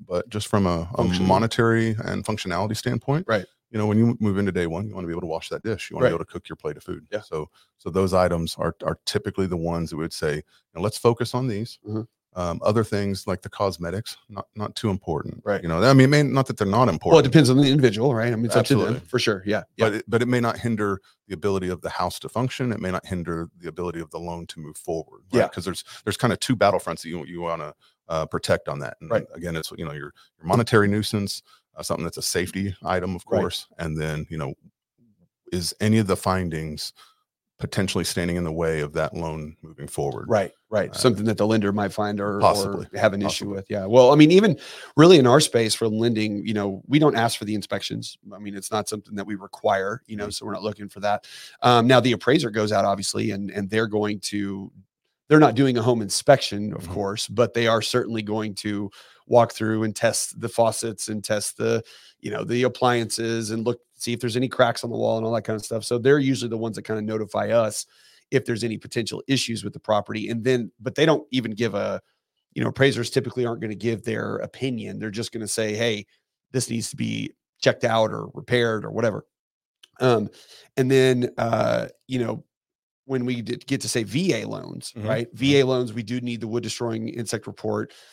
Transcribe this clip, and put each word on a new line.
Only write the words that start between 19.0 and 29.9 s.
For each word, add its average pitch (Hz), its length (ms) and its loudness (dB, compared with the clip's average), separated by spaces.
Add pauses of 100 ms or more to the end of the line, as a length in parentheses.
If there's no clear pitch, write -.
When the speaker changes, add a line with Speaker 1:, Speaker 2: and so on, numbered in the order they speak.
Speaker 2:
for 123 80 0
sure. 104 260 -2
Yeah, 104 200 -2 (160)
Speaker 1:
But 110 140 4
Speaker 2:
yeah. 110 60 -4
Speaker 1:
it, - 80 -10
but 110 140 2
it 120 60 0
may 123 120 2
not 117 200 0
hinder 104 420 -2 (260)
the 101 60 -10
ability 92 360 -2
of 87 120 -6
the - 80 -12
house 90 300 -4
to 78 100 -12
function. 127 420 -4
It 101 80 -6
may 92 120 -4
not - 160 -6
hinder 85 500 -6
the 85 100 -14
ability 85 340 -8
of 76 100 -14
the 82 80 -10
loan 85 280 -10
to - 120 -18
move 76 180 -16
forward, - 460 -10 (100)
right? 120 60 4
Speaker 2:
Yeah. 110 80 4
Speaker 1:
'Cause - 180 -10
there's, 90 180 -6 (200)
there's 101 140 -4
kinda 120 200 2
two - 180 -2
battlefronts 92 460 2
that 82 80 -12
you, 82 160 -8
you 87 160 -10
wanna, 80 320 -6 (340)
uh, 80 200 -2
protect - 420 -2
on 71 100 -6
that. 65 220 -10
And 80 80 -14
Speaker 2:
Right. 76 240 0
Speaker 1:
again, 82 220 -8
it's, 80 200 -8
you 82 100 -10
know, 73 80 -8